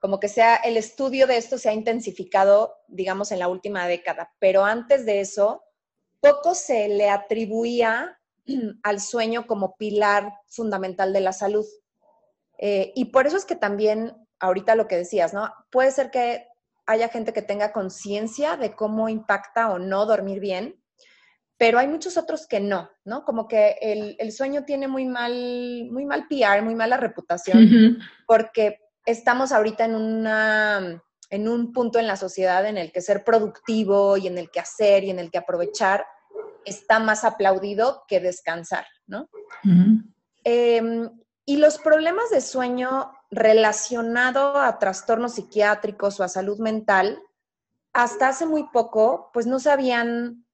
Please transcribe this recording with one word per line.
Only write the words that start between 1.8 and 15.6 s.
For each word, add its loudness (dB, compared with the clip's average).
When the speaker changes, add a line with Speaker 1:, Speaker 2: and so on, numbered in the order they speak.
Speaker 1:
digamos, -6
en -6
la -2
última -6
década, -6
pero 4
antes 2
de 0
eso, -2
poco 6
se -2
le 2
atribuía -2
<clears throat> -8
al -2
sueño -4
como -4
pilar 0
fundamental -4
de 0
la 0
salud. -2
Eh, -2
y -4
por 2
eso -2
es -4
que -6
también, -2
ahorita 0
lo 0
que -2
decías, -2
¿no? -8